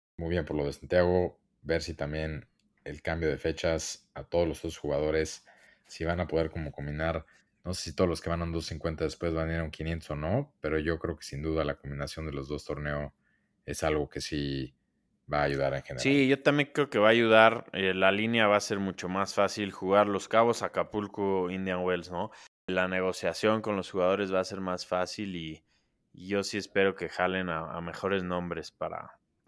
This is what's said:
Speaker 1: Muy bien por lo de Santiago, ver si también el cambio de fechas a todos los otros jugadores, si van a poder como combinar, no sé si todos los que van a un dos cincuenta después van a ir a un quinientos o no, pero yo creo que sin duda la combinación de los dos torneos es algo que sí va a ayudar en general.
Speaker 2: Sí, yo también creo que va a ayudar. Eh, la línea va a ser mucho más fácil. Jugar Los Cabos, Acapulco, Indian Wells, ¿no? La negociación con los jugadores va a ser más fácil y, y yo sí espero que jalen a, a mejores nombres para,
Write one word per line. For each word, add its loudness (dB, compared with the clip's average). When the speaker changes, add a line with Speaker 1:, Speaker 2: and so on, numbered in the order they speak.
Speaker 1:
Muy -4
bien 2
por -4
lo 0
de -2
Santiago, 2
ver -2
si -6
también -6
el -12
cambio -2
de 0
fechas -2
a -12
todos 0
los -4
otros -8
jugadores, -2
si -10
van 0
a -2
poder 0
como -6
combinar, -4
no -4
sé -8
si -10
todos 4
los -2
que -6
van -2
a -2
un -4
dos -4
cincuenta -4
después -2
van -2
a -2
ir -2
a -2
un -6
quinientos -6
o -6
no, -2
pero 0
yo 0
creo -6
que -16
sin -10
duda 0
la -2
combinación -8
de -6
los -8
dos -6
torneos -6
es -8
algo 0
que -8
sí -4
va 0
a 2
ayudar 0
en -4
general. -8
Speaker 2:
Sí, 4
yo 0
también 2
creo 0
que 0
va 8
a 10
ayudar. 8
Eh, 2
la 6
línea 2
va 6
a 6
ser -2
mucho -4
más -2
fácil. 0
Jugar 6
Los -2
Cabos, 4
Acapulco, -2
Indian -4
Wells, -2
¿no? -6
La 2
negociación 0
con -2
los -6
jugadores 2
va 4
a 0
ser -8
más -4
fácil -4
y, -10
y -14
yo 2
sí -6
espero 2
que -8
jalen 0
a, -6
a -8
mejores -2
nombres -6
para, -10